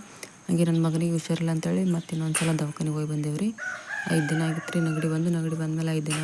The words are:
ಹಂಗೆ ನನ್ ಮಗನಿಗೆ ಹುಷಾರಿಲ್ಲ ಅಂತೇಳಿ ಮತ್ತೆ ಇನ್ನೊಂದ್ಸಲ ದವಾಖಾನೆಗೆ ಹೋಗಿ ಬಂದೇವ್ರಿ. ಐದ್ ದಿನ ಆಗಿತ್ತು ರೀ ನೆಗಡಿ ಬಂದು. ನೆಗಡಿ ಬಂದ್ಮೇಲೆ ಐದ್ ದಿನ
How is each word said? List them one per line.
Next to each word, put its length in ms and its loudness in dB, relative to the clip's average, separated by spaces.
ಹಂಗೆ 220 4
ನನ್ 180 4
ಮಗನಿಗೆ 280 2
ಹುಷಾರಿಲ್ಲ 400 0
ಅಂತೇಳಿ 320 2
ಮತ್ತೆ 300 0
ಇನ್ನೊಂದ್ಸಲ 440 0
ದವಾಖಾನೆಗೆ 380 -2
ಹೋಗಿ 160 -2
ಬಂದೇವ್ರಿ. 380 -2
ಐದ್ 180 2
ದಿನ 120 0
ಆಗಿತ್ತು 320 -2
ರೀ 60 2
ನೆಗಡಿ 280 0
ಬಂದು. 220 2
ನೆಗಡಿ 260 0
ಬಂದ್ಮೇಲೆ 360 -2
ಐದ್ 140 0
ದಿನ 180 -2